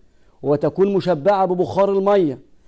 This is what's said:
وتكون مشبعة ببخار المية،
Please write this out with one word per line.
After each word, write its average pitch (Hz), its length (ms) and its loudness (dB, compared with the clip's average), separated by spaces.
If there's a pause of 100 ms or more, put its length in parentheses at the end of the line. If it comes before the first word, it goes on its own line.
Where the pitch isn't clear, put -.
(440)
وتكون 151 500 0
مشبعة 185 520 0
ببخار 185 460 0
المية، 190 480 0 (280)